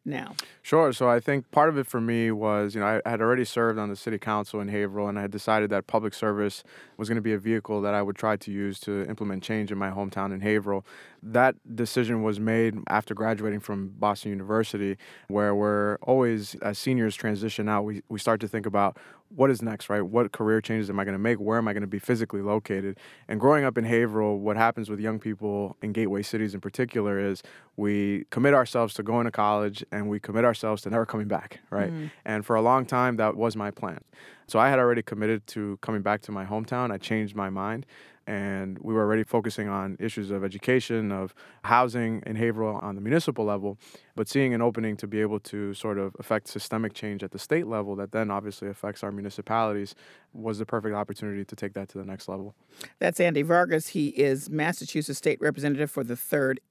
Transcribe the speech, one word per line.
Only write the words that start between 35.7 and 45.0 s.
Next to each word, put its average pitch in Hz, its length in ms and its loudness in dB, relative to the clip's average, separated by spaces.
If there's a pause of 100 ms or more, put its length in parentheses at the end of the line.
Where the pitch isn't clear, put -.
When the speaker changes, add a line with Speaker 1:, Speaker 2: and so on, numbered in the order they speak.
Speaker 2:
coming 110 220 -2
back 101 200 0
to - 80 -12
my 98 140 -6
hometown. 110 460 -4
I 98 60 -4
changed 104 380 -4
my 98 140 -2
mind. 101 380 -6 (380)
And 98 540 -6
we 113 140 -4
were 110 80 4
already 107 240 2
focusing 110 420 -2
on 98 320 -2
issues 104 320 -4
of 98 140 -2
education, 110 640 0
of 95 240 -6 (300)
housing 117 600 2
in 110 120 -4
Haverhill 110 440 0
on 101 140 -6
the 98 60 -8
municipal 123 420 2
level, 101 340 -2 (380)
but 110 140 -2
seeing 135 240 4
an 117 80 2
opening 113 340 0
to 104 120 -8